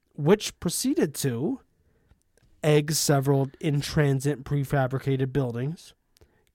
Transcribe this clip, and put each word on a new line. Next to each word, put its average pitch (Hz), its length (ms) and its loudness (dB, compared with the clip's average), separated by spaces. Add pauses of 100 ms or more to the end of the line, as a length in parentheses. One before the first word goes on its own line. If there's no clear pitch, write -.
(140)
which 165 460 0
proceeded 214 540 -2
to 143 460 -4 (1040)
egg 151 260 4
several 139 580 2 (120)
in-transit 143 840 0
prefabricated 135 880 -2
buildings, 131 640 -4 (600)